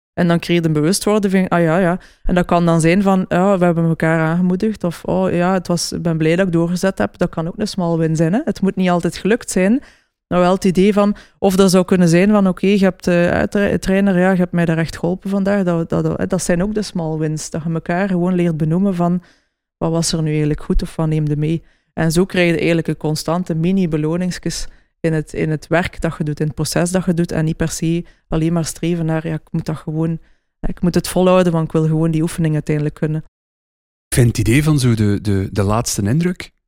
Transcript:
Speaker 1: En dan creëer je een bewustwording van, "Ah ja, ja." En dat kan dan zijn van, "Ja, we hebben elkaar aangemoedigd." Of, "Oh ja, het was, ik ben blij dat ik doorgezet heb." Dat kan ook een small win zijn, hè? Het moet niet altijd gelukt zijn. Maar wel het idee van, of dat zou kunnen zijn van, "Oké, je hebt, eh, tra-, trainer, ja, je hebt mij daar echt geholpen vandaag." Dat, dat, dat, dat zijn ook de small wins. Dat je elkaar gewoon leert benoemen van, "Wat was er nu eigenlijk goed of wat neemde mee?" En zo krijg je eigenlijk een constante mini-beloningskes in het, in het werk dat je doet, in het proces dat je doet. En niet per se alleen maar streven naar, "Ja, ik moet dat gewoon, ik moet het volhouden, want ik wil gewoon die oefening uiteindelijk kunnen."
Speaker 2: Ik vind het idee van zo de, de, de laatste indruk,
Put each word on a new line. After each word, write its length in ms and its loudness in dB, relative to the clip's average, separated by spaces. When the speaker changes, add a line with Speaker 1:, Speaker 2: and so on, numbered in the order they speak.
Speaker 1:
En 160 0
dan 100 4
creëer 220 0
je 60 2
een 60 2
bewustwording 600 0
van, 160 2
"Ah 140 2
ja, 160 2
ja." 200 0
En 120 0
dat 120 2
kan 200 2
dan 140 4
zijn 220 4
van, 260 2
"Ja, 300 2
we 60 0
hebben 200 2
elkaar 360 0
aangemoedigd." 640 -2
Of, 200 -6
"Oh 260 -2
ja, 220 0
het 140 -2
was, 260 -2
ik 100 -6
ben 140 -2
blij 200 2
dat 100 2
ik 60 -2
doorgezet 460 0
heb." 200 -4
Dat 100 0
kan 200 -6
ook 100 -10
een 100 -4
small 280 -2
win 200 0
zijn, 160 2
hè? 120 0
Het 160 -4
moet 160 0
niet 140 0
altijd 260 0
gelukt 340 -2
zijn. 320 2
Maar 120 2
wel 140 4
het 100 0
idee 280 4
van, 240 2
of 180 2
dat 140 6
zou 140 4
kunnen 240 4
zijn 220 4
van, 180 4
"Oké, 180 -2
je 120 4
hebt, 280 0
eh, 360 2
tra-, 360 0
trainer, 400 0
ja, 120 4
je 60 2
hebt 160 0
mij 120 0
daar 140 0
echt 200 -4
geholpen 320 -4
vandaag." 340 0
Dat, 240 -2
dat, 160 -2
dat, 260 -4
dat 120 -2
zijn 200 0
ook 120 -4
de 80 -4
small 360 -6
wins. 320 -6
Dat 160 -8
je 60 -4
elkaar 360 -2
gewoon 260 0
leert 220 0
benoemen 380 0
van, 280 0
"Wat 140 -2
was 220 -2
er 100 -2
nu 80 -2
eigenlijk 320 -2
goed 200 0
of 140 -10
wat 120 -2
neemde 280 -2
mee?" 260 -2
En 200 0
zo 120 2
krijg 260 2
je 60 2
eigenlijk 320 0
een 80 -2
constante 580 -4
mini-beloningskes 1120 -2
in 120 -2
het, 200 -4
in 180 -4
het 160 -4
werk 340 -2
dat 180 -4
je 60 -4
doet, 160 -4
in 60 -2
het 80 -4
proces 360 -2
dat 140 -2
je 100 0
doet. 180 -2
En 120 -2
niet 120 -2
per 120 -2
se 360 -4
alleen 240 0
maar 120 0
streven 420 -4
naar, 200 -2
"Ja, 80 -4
ik 160 -10
moet 160 -6
dat 100 -4
gewoon, 420 -4
ik 200 -4
moet 140 2
het 140 0
volhouden, 440 4
want 120 0
ik 80 -8
wil 140 0
gewoon 240 0
die 120 -2
oefening 320 -2
uiteindelijk 400 -4
kunnen." 300 -6
Speaker 2:
Ik 60 -10
vind 140 4
het 100 -2
idee 240 2
van 160 2
zo 160 2
de, 260 0
de, 320 -2
de 100 -2
laatste 400 -2
indruk, 480 -2